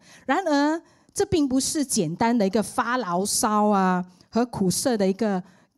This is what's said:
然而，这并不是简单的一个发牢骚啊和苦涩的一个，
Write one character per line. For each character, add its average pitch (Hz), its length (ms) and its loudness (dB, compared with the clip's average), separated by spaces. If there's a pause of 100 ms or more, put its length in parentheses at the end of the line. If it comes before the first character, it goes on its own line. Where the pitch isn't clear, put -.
(240)
然 277 220 0
而， 302 340 0 (320)
这 403 140 -2
并 302 220 0
不 254 100 0
是 277 260 -2
简 170 300 -2
单 233 220 2
的 202 100 4
一 190 40 2
个 208 120 0
发 233 340 -2
牢 185 300 -2
骚 214 400 2
啊 185 400 2 (240)
和 240 160 0
苦 196 240 -2
涩 226 260 0
的 196 120 2
一 190 40 2
个， 196 300 -2 (360)